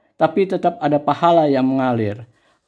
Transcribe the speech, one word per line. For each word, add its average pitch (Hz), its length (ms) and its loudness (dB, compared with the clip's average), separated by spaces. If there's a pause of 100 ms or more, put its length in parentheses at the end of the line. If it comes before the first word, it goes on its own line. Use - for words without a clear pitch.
(180)
tapi 180 320 0
tetap 175 320 -2
ada 147 160 0
pahala 160 480 2
yang 131 220 2
mengalir. 120 580 -2 (420)